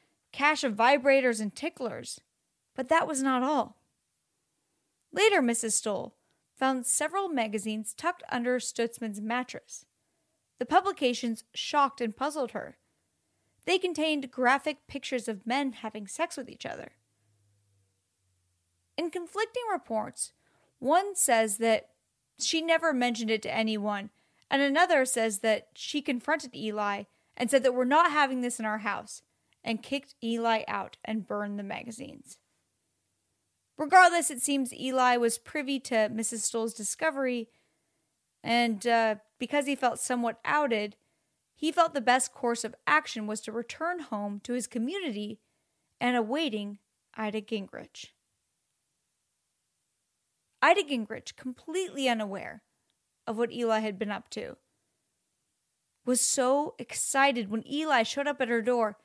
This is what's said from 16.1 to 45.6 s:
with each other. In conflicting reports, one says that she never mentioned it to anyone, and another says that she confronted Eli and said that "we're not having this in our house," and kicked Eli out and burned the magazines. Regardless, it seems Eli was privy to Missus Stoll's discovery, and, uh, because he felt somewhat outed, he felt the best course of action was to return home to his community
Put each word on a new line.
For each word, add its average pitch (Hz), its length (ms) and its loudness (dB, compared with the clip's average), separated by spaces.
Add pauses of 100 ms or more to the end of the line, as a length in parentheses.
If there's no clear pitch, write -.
with - 120 -10
each - 160 -14
other. - 260 -10 (2000)
In 330 120 -2
conflicting 415 640 -6
reports, 220 600 -6 (480)
one 370 360 2
says 226 420 2
that 226 320 0 (500)
she - 220 -2
never 330 320 4
mentioned 240 380 0
it 220 100 0
to - 120 -6
anyone, 208 580 -2 (380)
and 277 120 4
another 285 420 4
says 226 360 0
that 220 340 0
she - 280 -6
confronted 285 540 -2
Eli 208 480 -4 (320)
and 240 140 -2
said 262 140 6
that 254 100 6
"we're 247 120 2
not 302 260 6
having 269 300 2
this 240 180 -4
in 226 60 -4
our 214 140 -2
house," 208 420 -8 (420)
and 226 180 -4
kicked - 420 -6
Eli 226 440 2
out 202 360 -6
and 214 240 -6
burned 208 300 -6
the 202 60 -8
magazines. - 720 -12 (1400)
Regardless, 339 540 6
it 247 100 -8
seems 277 320 0
Eli 254 440 2
was 233 200 2
privy 277 440 -4
to 220 260 2
Missus 220 380 -4
Stoll's 226 280 -2
discovery, 254 760 -2 (920)
and, 233 460 2
uh, 226 280 4 (220)
because 277 280 0
he 277 100 0
felt 240 240 0
somewhat 233 460 -2
outed, 233 500 0 (580)
he 311 200 -2
felt 330 200 4
the 285 60 0
best 247 340 2
course 233 300 -2
of 220 120 -8 (120)
action 262 400 2
was 214 140 -6
to 220 100 -10
return 311 480 -4
home 208 420 -6
to 240 120 -6
his 247 140 -2
community 226 720 -4 (600)